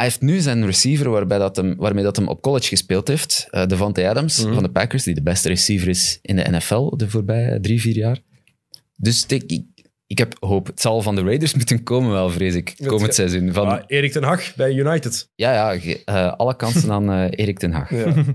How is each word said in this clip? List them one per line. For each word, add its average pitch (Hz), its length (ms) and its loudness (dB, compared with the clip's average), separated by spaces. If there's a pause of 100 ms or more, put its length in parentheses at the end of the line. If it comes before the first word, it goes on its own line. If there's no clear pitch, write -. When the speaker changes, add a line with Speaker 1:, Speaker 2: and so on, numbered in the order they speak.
Speaker 1:
hij 113 40 2
heeft 123 160 0
nu 156 180 2
zijn 123 260 2
receiver 131 460 2
waarbij 101 280 2
dat 95 180 0
hem, 92 200 0
waarmee 101 280 0
dat 101 120 0
hem 98 120 0
op - 140 -6
college 131 260 0
gespeeld 95 400 -2
heeft, - 420 -2
eh, 92 160 0
Davante 95 420 2
Adams 131 360 0
Speaker 2:
Mhm. 110 100 0
Speaker 1:
van 120 80 2
de 90 80 0
Packers, 120 340 0
die 85 100 0
de 73 80 -2
beste 85 260 0
receiver 90 400 0
is 90 340 0
in 101 140 0
de 90 140 2
N 85 100 2
F - 100 -4
L 123 260 0
de 110 140 0
voorbije 113 500 0
drie, 113 200 2
vier 110 160 0
jaar. 113 220 0 (800)
Dus 117 300 0
ik, 139 200 -2
ik, - 160 -6 (440)
ik - 120 -8
heb 117 220 0
hoop. 98 260 0
Het - 140 -10
zal 113 220 0
van 104 120 -2
de 95 80 0
Raiders 143 340 0
<laughs> 131 40 0
moeten 117 220 0
komen 120 280 0
wel, 92 200 0
vrees 87 240 0
ik, 87 220 -4
Speaker 2:
Het 139 100 -8
Speaker 1:
komend 107 200 2
Speaker 2:
ga- 110 60 0
Speaker 1:
seizoen. 90 400 2
Van 101 160 0
Speaker 2:
Ah, 120 180 -2
Erik 139 260 0
ten 151 100 -2
Hag 175 320 -2
bij 131 180 0
United. 139 600 -2
Speaker 1:
Ja, 120 180 0
ja, 107 260 0
ge-, 82 260 -6
eh, 92 320 0
alle 127 200 0
kansen 117 340 0
aan, 104 200 0
eh, 92 200 2
Erik 101 280 -2
ten 87 140 -2
Hag. 78 180 -4
Speaker 2:
Ja. 120 240 0
<laughs> - 0 - (200)